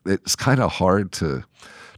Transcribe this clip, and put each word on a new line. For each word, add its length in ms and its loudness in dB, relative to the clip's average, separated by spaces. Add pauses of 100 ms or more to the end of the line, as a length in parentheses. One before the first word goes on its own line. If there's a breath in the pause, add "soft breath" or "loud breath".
it's 300 -2
kinda 320 2
hard 440 2
to 300 -4 (560 loud breath)